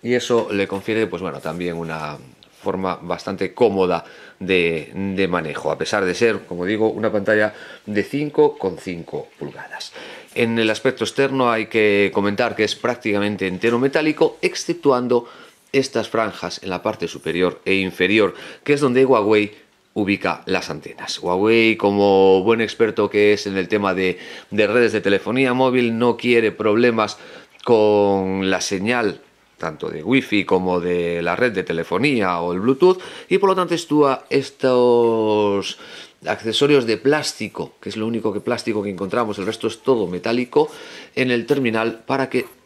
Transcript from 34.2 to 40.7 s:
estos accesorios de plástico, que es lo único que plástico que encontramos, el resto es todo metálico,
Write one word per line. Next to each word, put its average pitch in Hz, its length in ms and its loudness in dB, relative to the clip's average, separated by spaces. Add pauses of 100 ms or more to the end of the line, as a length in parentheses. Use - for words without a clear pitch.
estos 113 1500 2 (460)
accesorios 117 600 2
de 110 120 0
plástico, 127 840 -2
que - 100 -10
es 101 60 -10
lo 110 100 -4
único 113 280 -2
que 101 80 -6
plástico 113 420 -4
que 101 60 -4
encontramos, 101 480 -4
el 95 80 -4
resto 110 220 -4
es 107 120 -6
todo 117 280 0
metálico, 120 600 0 (460)